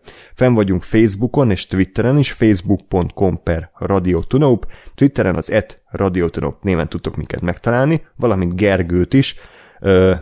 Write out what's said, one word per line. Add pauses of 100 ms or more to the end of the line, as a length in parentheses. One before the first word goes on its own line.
(360)
Fenn
vagyunk
Facebookon
és
Twitteren
is,
facebook
pont
com
per
Radio
Tunaup, (280)
Twitteren
az
et
Radio
Tunaup
néven
tudtok
minket
megtalálni, (100)
valamint
Gergőt
is. (440)
Ö,